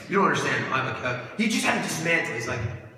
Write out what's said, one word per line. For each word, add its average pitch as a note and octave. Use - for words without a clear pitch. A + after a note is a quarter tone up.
"You F#3+
don't F#3+
understand. -
I'm C3
like, -
uh," A#2+
he A3
just -
had A#3
to -
dismantle. D#3+
He's -
like, B2